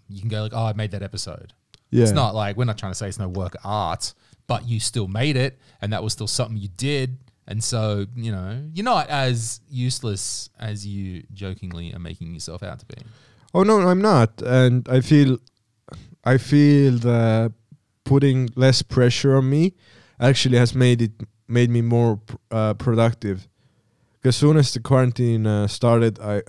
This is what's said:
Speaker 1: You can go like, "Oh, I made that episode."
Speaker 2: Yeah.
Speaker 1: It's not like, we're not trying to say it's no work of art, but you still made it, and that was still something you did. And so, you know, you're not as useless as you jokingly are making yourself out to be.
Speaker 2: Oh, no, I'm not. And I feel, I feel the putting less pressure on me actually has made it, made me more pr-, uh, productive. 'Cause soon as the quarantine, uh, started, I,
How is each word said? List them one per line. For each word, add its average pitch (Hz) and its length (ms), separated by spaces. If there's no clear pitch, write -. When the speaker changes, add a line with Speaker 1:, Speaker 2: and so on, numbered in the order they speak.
Speaker 1:
You 101 120
can 107 80
go 107 140
like, 107 100
"Oh, 113 140
I 107 60
made 104 180
that 95 140
episode." - 480
Speaker 2:
Yeah. 120 120
Speaker 1:
It's 110 100
not 120 220
like, 101 220
we're 123 80
not 107 120
trying 98 160
to - 40
say 101 120
it's 92 120
no 95 80
work 90 260
of - 100
art, 98 500
but 117 200
you 117 120
still 110 260
made 123 300
it, 135 220
and 104 120
that 95 100
was 107 100
still 104 160
something 113 280
you 101 200
did. 131 420
And 110 160
so, 107 420
you 113 160
know, 107 420
you're 196 100
not 226 260
as 127 580
useless 123 880
as 104 280
you 95 360
jokingly 90 640
are - 60
making 85 340
yourself 82 300
out 90 160
to - 60
be. - 100
Speaker 2:
Oh, 180 80
no, 208 180
I'm 180 220
not. 156 400
And 127 460
I 131 120
feel, 139 380
I 127 140
feel 143 600
the 113 540
putting 135 500
less 127 280
pressure 127 540
on 131 140
me 160 240
actually 127 380
has 120 180
made 123 260
it, 107 100
made 120 220
me 120 100
more 117 380
pr-, - 180
uh, 110 220
productive. 110 760
'Cause 127 140
soon 151 200
as 139 160
the 117 80
quarantine, 120 680
uh, 104 200
started, 117 540
I, 104 280